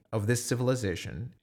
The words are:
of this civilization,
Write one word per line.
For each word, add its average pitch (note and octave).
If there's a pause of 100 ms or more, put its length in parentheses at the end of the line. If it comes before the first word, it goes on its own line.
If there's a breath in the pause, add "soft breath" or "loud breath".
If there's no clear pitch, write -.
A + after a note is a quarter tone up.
(140)
of G#2
this A#2+
civilization, A#2+